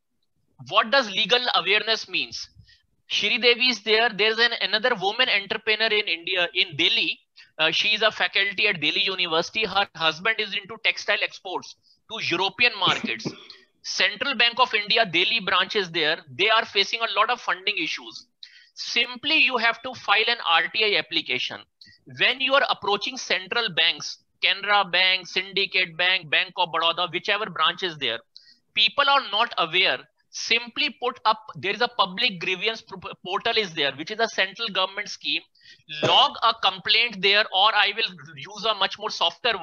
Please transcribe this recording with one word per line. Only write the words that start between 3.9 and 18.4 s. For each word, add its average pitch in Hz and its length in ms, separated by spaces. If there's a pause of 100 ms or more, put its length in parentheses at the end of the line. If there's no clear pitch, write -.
There's 214 280
an, 233 100 (120)
another 214 340
woman 233 320
entrepreneur 214 580
in 208 220
India, 170 460
in 180 220
Delhi. 190 440 (360)
Uh, 156 140
she 208 240
is 214 80
a 220 80
faculty 202 560
at 190 140
Delhi 165 220
University. 185 640
Her 196 300
husband 165 460
is 202 160
into 202 260
textile 208 400
exports 170 540 (340)
to 220 140
European 190 520
markets. 143 560 (260)
<laughs> - 260
Central 202 500
Bank 233 240
of 254 160
India, 220 320
Delhi 190 320
branch 190 380
is 190 160
there. 160 260 (100)
They 160 220
are 226 140
facing 208 360
a 220 140
lot 214 160
of 247 100
funding 190 380
issues. 131 480 (480)